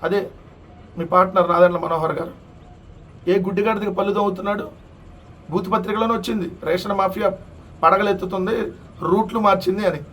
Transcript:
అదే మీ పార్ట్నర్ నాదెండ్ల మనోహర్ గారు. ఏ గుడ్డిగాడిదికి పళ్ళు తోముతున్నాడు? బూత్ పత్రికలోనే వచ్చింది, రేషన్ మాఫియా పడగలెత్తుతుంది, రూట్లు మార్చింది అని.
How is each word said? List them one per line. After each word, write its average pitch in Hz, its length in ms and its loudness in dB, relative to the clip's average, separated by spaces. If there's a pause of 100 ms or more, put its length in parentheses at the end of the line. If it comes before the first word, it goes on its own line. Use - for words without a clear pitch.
అదే 185 260 -2 (680)
మీ 170 80 -4
పార్ట్నర్ 180 480 4
నాదెండ్ల 175 300 6
మనోహర్ 160 360 -2
గారు. - 140 -8 (960)
ఏ 190 40 4 (100)
గుడ్డిగాడిదికి 202 520 0
పళ్ళు 202 200 0
తోముతున్నాడు? 202 480 -2 (840)
బూత్ 185 220 -2
పత్రికలోనే 220 440 0
వచ్చింది, 214 300 -4 (160)
రేషన్ 185 380 -2
మాఫియా 190 280 0 (540)
పడగలెత్తుతుంది, 190 720 2 (540)
రూట్లు 208 380 2
మార్చింది 190 420 2
అని. 151 120 -6 (120)